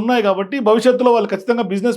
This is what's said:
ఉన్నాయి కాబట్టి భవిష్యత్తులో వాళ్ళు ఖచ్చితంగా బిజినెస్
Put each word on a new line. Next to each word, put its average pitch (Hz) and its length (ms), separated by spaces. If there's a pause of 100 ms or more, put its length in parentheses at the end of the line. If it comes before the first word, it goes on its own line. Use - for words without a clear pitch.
ఉన్నాయి 233 260
కాబట్టి 196 300 (100)
భవిష్యత్తులో 247 480
వాళ్ళు 214 160
ఖచ్చితంగా 226 400
బిజినెస్ 214 260